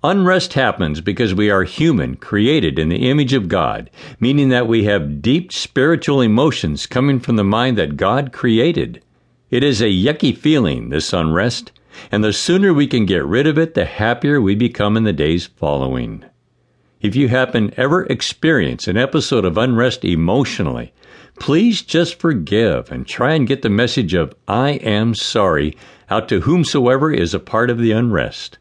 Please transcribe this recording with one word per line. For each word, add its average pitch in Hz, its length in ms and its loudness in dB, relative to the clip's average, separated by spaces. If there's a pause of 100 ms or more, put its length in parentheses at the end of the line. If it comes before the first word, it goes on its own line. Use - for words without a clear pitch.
Unrest 180 520 2
happens 87 480 0
because 95 320 0
we 104 160 2
are 95 140 2
human, 87 520 0
created 110 640 0
in 78 100 0
the 123 220 0
image 139 240 0
of 110 120 0
God, 82 440 -2 (280)
meaning 135 300 2
that 123 180 2
we 113 180 2
have 76 360 -2
deep 139 320 0
spiritual 143 720 0
emotions 110 640 0
coming 135 340 0
from 120 160 -2
the 104 80 2
mind 113 320 0
that 73 220 -2
God 123 340 0
created. 117 720 0 (460)
It 123 120 2
is 127 200 0
a 110 100 2
yucky 127 440 0
feeling, 80 520 0
this 76 240 -4
unrest, 90 580 -2 (400)
and 107 140 0
the 107 80 0
sooner 185 400 2
we 143 140 2
can 117 180 0
get 90 220 0
rid 120 200 2
of 156 120 2
it, 160 160 0
the 90 100 0
happier 123 560 0
we 98 140 2
become 107 420 0
in 113 80 2
the 107 80 0
days 80 320 0
following. 65 800 -4 (800)
If 104 120 -2
you 135 140 2
happen 123 480 0
ever 143 300 0
experience - 840 -2
an 92 80 0
episode 127 480 0
of 90 140 0
unrest 120 480 0
emotionally, 90 880 -2 (440)
please 190 420 2
just - 380 -2
forgive 98 720 0
and 64 140 -10
try 135 260 -2
and 151 140 2
get 135 160 -2
the 113 80 0
message 107 420 0
of 80 220 -2 (120)
"I 123 260 0
am 110 420 -2
sorry" 80 600 0 (360)
out 107 180 -2
to 95 140 0
whomsoever 139 680 2
is 87 220 -2
a 95 80 -4
part 117 300 -2
of 117 80 -2
the 117 140 2
unrest. 107 680 -2